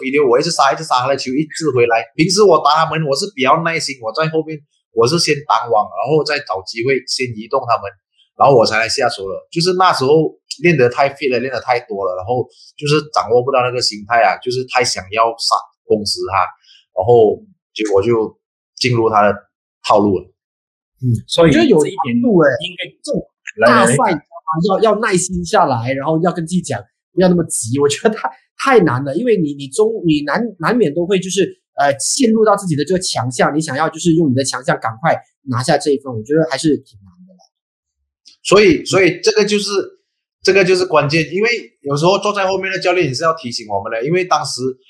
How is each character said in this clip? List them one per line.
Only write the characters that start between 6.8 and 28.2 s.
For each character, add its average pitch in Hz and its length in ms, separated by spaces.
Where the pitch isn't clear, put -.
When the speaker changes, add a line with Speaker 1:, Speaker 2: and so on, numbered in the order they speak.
Speaker 1:
会 131 240
先 - 320
移 107 100
动 135 220
他 117 80
们， 101 80
然 117 80
后 139 80
我 113 80
才 110 140
来 113 100
下 123 180
手 98 220
了。 87 240
就 165 80
是 180 160
那 180 160
时 147 100
候 151 300
练 175 140
得 123 100
太 139 240
fit 139 180
了， 123 100
练 131 120
得 113 80
太 123 200
多 98 280
了， 90 80
然 92 80
后 120 240
就 147 160
是 151 240
掌 95 160
握 123 160
不 135 80
到 131 80
那 123 100
个 123 120
心 107 260
态 117 160
啊， 92 160
就 123 100
是 127 220
太 127 100
想 104 300
要 113 240
杀， - 160
攻 110 220
死 90 260
他， 92 160
然 92 80
后 120 320
结 107 180
果 98 80
就 110 320
进 123 200
入 113 140
他 104 180
的 98 80
套 110 160
路 104 180
了。 - 60
Speaker 2:
嗯， - 0
Speaker 3:
所 170 160
以 165 40
Speaker 2:
我 143 40
觉 311 80
得 349 80
有 202 160
Speaker 3:
这 - 40
一 - 80
点 - 160
Speaker 2:
度 240 160
欸， 147 80
Speaker 3:
应 180 160
该 180 80
Speaker 2:
这 294 80
种 202 80
大 117 240
赛， 120 80
Speaker 3:
来， 170 160
来， 185 40
来。 156 40
Speaker 2:
你 - 480
知 208 80
道 185 40
吗？ 170 60
要， 214 120
要 208 60
耐 220 140
心 180 300
下 180 220
来， 123 260
然 139 160
后 160 140
要 175 100
跟 170 140
自 160 40
己 180 120
讲， 107 180
不 170 80
要 185 80
那 180 60
么 170 100
急。 117 340
我 143 100
觉 143 200
得 214 60
太， - 140